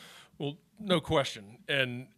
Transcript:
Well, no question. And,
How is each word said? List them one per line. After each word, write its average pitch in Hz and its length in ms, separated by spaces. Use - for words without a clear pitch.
Well, 147 200
no 185 200
question. 123 580
And, 127 500